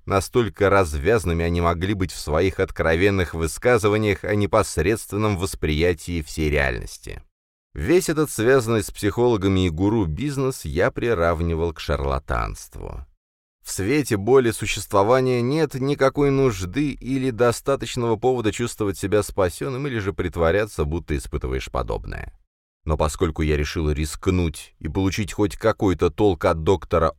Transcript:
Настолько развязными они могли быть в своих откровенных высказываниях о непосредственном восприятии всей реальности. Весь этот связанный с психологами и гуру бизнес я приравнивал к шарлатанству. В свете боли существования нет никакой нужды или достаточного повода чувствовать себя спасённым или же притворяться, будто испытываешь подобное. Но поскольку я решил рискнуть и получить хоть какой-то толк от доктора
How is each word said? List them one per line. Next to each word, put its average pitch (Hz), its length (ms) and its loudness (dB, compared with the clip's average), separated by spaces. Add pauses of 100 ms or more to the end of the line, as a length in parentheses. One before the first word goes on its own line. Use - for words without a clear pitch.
Настолько 98 640 2
развязными 85 760 2
они 87 160 0
могли 85 320 0
быть 92 180 -2
в - 80 -12
своих 87 400 0
откровенных 87 760 0
высказываниях 104 880 2
о 101 100 -2
непосредственном 104 1040 0
восприятии 82 840 -2
всей 78 260 -4
реальности. 60 720 -4 (540)
Весь 160 320 2
этот 151 220 0
связанный 117 540 2
с - 80 -10
психологами 101 720 2
и 90 40 2
гуру 98 360 2
бизнес 131 580 -4
я 85 280 0
приравнивал 85 840 0
к - 60 -16
шарлатанству. 58 1200 -6 (600)
В - 60 -12
свете 120 440 0
боли 117 360 4
существования 117 920 2
нет 139 320 0
никакой 139 560 2
нужды 131 640 0
или 131 400 -4
достаточного 120 840 0
повода 120 360 2
чувствовать 107 480 -4
себя 101 240 2
спасённым 131 640 -2
или 120 100 -4
же 98 160 -2
притворяться, 87 720 0
будто 78 320 -4
испытываешь 67 540 -6
подобное. 50 680 -8 (480)
Но 78 100 0
поскольку 78 460 0
я 76 160 2
решил 76 320 -2
рискнуть 80 880 -2
и 82 100 -10
получить 95 460 -2
хоть 104 220 0
какой-то 95 560 2
толк 101 340 2
от 85 160 2
доктора 82 580 0